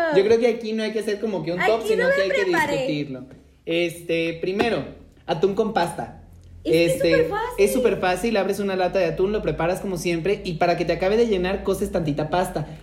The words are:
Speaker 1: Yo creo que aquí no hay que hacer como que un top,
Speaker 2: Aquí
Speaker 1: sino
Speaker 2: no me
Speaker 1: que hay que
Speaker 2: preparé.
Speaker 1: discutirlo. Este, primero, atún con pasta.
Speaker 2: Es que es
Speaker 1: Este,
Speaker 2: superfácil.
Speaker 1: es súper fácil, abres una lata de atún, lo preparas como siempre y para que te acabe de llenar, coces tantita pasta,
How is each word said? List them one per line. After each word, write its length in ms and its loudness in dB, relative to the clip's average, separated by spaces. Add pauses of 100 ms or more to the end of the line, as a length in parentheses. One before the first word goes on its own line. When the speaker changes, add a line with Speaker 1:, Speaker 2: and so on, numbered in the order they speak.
(160)
Speaker 1:
Yo 80 6
creo 160 4
que 80 2
aquí 260 -2
no 100 -2
hay 80 -2
que 80 -2
hacer 200 -4
como 240 -4
que 80 -4
un 80 -2
top, 220 2
Speaker 2:
Aquí 80 -4
Speaker 1:
sino 140 2
Speaker 2:
no 60 4
me 60 4
Speaker 1:
que 60 2
hay 80 0
que 140 0
Speaker 2:
preparé. 300 0
Speaker 1:
discutirlo. 520 -4 (400)
Este, 760 -2
primero, 420 0 (440)
atún 260 0
con 200 -2
pasta. 420 -4 (480)
Speaker 2:
Es 80 0
que 140 6
es 100 2
Speaker 1:
Este, 160 2 (120)
Speaker 2:
superfácil. 420 0
Speaker 1:
es 80 2
súper 240 2
fácil, 400 0
abres 220 0
una 160 -2
lata 240 0
de 60 2
atún, 260 0
lo 100 -2
preparas 380 -2
como 180 -4
siempre 460 -2
y 120 -6
para 200 2
que 80 0
te 100 -2
acabe 220 0
de 120 4
llenar, 360 0
coces 280 -2
tantita 380 -2
pasta, 540 -2